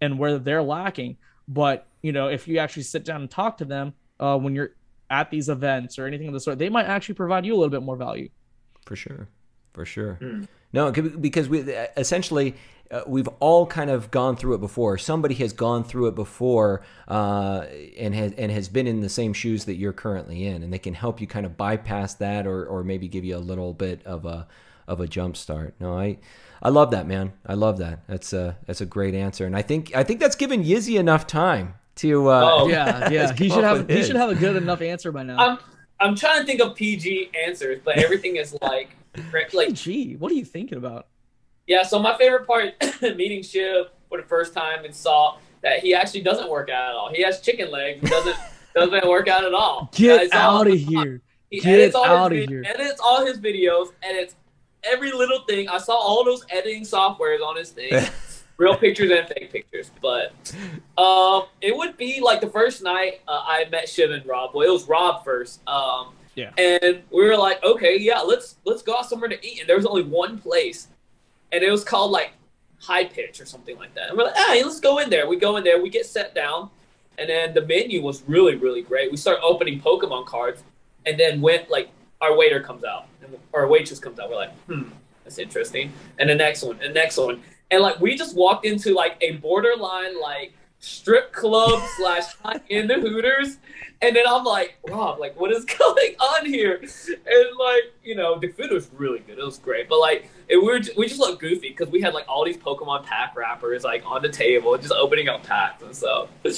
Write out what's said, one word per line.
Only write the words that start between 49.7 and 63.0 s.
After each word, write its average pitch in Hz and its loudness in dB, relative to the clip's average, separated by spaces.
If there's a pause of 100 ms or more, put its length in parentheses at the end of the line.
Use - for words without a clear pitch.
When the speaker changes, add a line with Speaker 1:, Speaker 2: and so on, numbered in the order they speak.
Speaker 1:
Get - -6 (160)
Speaker 3:
Yeah, 202 8
he's 180 0
all 180 6
Speaker 1:
outta 208 6
Speaker 3:
over 185 6
the 143 -4
top. 156 0
Speaker 1:
here. 127 -8 (300)
Speaker 3:
He 202 -6
Speaker 1:
Get 185 8
Speaker 3:
edits 208 8
all - 4
his - 6
Speaker 1:
outta 175 6
Speaker 3:
vid-, 139 -2
Speaker 1:
here. 131 -6
Speaker 3:
edits 277 -6
all 262 4
his 254 -4
videos, 180 0 (140)
edits 190 -6 (480)
every 254 -2
little 254 2
thing. 196 -2
I 180 -2
saw 226 -2
all 226 4
those 247 2
editing 214 -4
softwares 190 2
on 156 -6
his 165 -10
thing. 131 -6 (160)
Speaker 2:
<laughs> - -14
Speaker 3:
Real 185 6
pictures 196 4
and 170 4
fake - -12
pictures. - -12 (120)
But, 123 -2 (640)
um, 185 6 (160)
it 208 0
would 330 -6
be, 254 -6
like, 226 4
the 202 -4
first 226 0
night, 185 -2